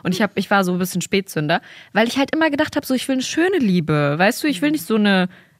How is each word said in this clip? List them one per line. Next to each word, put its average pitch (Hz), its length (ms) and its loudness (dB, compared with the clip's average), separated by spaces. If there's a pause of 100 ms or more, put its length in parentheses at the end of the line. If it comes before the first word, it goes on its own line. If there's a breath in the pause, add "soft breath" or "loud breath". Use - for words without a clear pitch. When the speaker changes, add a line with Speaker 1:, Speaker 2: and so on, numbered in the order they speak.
Speaker 1:
Und 185 100 -2
ich 185 80 -2
hab, 202 140 -2
ich 196 160 -4
war 196 120 4
so 180 100 -2
ein 180 60 -2
bisschen 180 220 -4
Spätzünder, 170 600 -2 (320 loud breath)
weil 220 140 2
ich 233 100 -4
halt 269 180 0
immer 320 140 2
gedacht 285 260 -2
hab, 294 100 -4
so, 262 80 -2
ich 247 140 -2
will 269 60 0
eine 262 100 -2
schöne 359 360 0
Liebe, 156 580 2
weißt 202 260 2
du? 311 40 0
Ich 285 140 -2
will 294 80 2
Speaker 2:
Mhm. 302 40 0
Speaker 1:
nicht 294 120 -4
so 220 100 0
eine, 196 340 2 (300 loud breath)